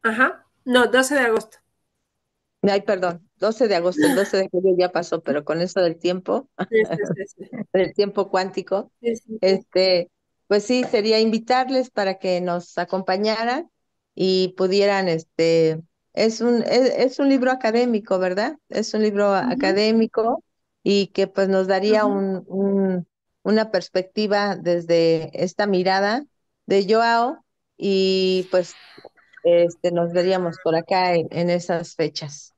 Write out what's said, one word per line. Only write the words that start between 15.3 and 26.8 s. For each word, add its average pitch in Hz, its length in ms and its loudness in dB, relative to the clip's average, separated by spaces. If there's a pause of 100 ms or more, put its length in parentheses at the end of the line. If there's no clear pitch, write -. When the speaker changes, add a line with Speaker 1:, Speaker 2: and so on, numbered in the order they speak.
Speaker 2:
es 226 280 -2
un, 240 220 2
es, 247 340 2
es 269 220 0
un 277 100 2
libro 254 220 2
académico, 226 680 0
¿verdad? 196 380 -2 (120)
Es - 240 -4
un 214 100 0
libro 202 360 2
Speaker 1:
Ujú. 190 440 0
Speaker 2:
académico 226 600 0 (400)
y 202 240 2
que, 196 200 -2
pues, 190 220 -2
nos 190 180 0
daría 208 380 2
Speaker 1:
Ujú. - 20 2
Speaker 2:
un, 196 400 -2
un, 196 600 -2 (360)
una 214 280 0
perspectiva 196 840 -2
desde 165 760 0 (120)
esta 208 240 -2
mirada 196 580 0 (420)
de 196 220 2